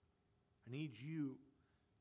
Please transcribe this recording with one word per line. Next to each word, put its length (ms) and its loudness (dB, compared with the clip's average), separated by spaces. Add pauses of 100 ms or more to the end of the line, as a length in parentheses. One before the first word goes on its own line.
(680)
I 20 -4
need 300 -2
you 380 2 (640)